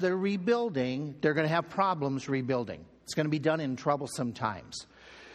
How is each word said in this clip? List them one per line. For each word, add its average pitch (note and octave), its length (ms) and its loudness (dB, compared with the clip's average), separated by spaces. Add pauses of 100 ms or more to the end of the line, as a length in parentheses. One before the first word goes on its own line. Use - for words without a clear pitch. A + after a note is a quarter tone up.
they're F#3 160 2
rebuilding, F#3 1040 0
they're D#3 140 4
gonna D#3 140 2
have E3 200 2
problems C#3+ 640 0
rebuilding. B2 560 -2 (160)
It's - 120 -10
gonna D3+ 140 2
be D3+ 100 0
done D#3 220 2
in C3+ 160 -2
troublesome C3+ 560 0
times. G2 540 -4 (480)